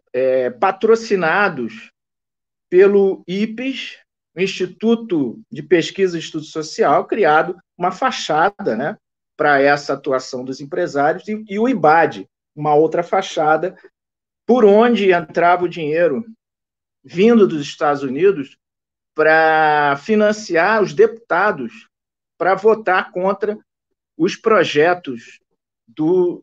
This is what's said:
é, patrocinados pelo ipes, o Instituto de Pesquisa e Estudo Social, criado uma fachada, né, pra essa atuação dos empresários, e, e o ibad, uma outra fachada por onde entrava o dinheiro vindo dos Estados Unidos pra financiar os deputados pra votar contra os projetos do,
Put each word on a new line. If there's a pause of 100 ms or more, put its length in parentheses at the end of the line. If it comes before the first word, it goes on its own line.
(120)
é,
patrocinados (800)
pelo
ipes, (380)
o
Instituto (100)
de
Pesquisa
e
Estudo
Social,
criado (180)
uma
fachada,
né, (400)
pra
essa
atuação
dos
empresários,
e,
e
o
ibad, (280)
uma
outra
fachada (720)
por
onde
entrava
o
dinheiro (800)
vindo
dos
Estados
Unidos (580)
pra
financiar
os
deputados (520)
pra
votar
contra (580)
os
projetos (480)
do,